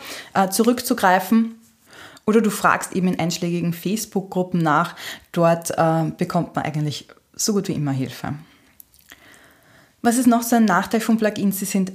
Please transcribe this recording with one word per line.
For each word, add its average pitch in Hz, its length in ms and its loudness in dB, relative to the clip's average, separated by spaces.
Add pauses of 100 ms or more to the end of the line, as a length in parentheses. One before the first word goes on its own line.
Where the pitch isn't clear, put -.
(340)
äh, 190 140 2
zurückzugreifen. 226 1080 2 (720)
Oder 214 140 4
du 214 100 2
fragst - 460 0
eben 180 100 0
in 180 140 0
einschlägigen 170 520 -2
Facebook-Gruppen 180 880 -4
nach. 160 360 2 (340)
Dort, 170 400 2
äh, 160 480 2
bekommt 170 380 -4
man - 80 -4
eigentlich 151 420 -4 (280)
so - 180 -2
gut 202 160 -2
wie 165 60 -4
immer 143 180 -2
Hilfe. 131 420 -6 (1700)
Was 233 140 2
ist 254 100 2
noch 240 160 6
so 240 140 0
ein 226 80 6
Nachteil 196 360 2
von 220 180 2
Plugins? 208 420 0
Sie 202 60 -4
sind 190 280 -2